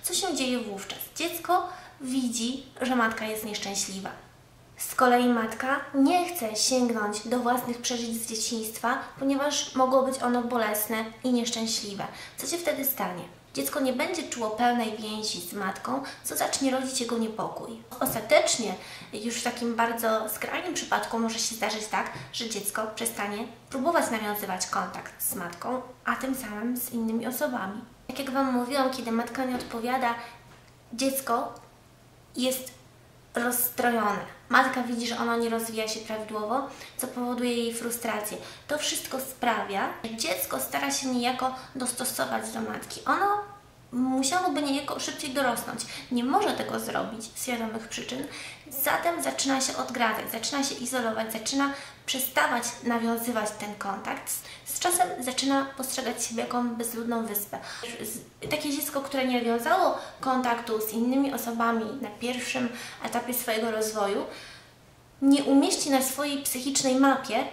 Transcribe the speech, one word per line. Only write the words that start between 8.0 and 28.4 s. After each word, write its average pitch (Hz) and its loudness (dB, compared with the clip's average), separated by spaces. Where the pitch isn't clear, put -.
z - -6
dzieciństwa, 226 -2
ponieważ 277 0
mogło 262 6
być 262 0
ono 247 4
bolesne 226 0
i 254 4
nieszczęśliwe. 226 0
Co 269 -6
się 339 -2
wtedy 277 0
stanie? 180 -2
Dziecko 277 -2
nie 254 2
będzie 311 0
czuło 226 -4
pełnej 226 2
więzi 214 -4
z - -8
matką, 208 -2
co - -4
zacznie 269 2
rodzić 175 0
jego 233 -2
niepokój. 220 -4
Ostatecznie, 233 2
już 226 -4
w - -4
takim 240 -2
bardzo 226 2
skrajnym 339 -4
przypadku, 214 0
może 226 0
się - -2
zdarzyć 214 -2
tak, - -2
że 233 -4
dziecko 214 -2
przestanie 220 -4
próbować 277 2
nawiązywać 202 -2
kontakt - -4
z - 0
matką, 226 -4
a 233 2
tym 262 -2
samym 220 -4
z - -4
innymi 226 0
osobami. 240 -2
Tak 254 -6
jak 269 -4
Wam 262 2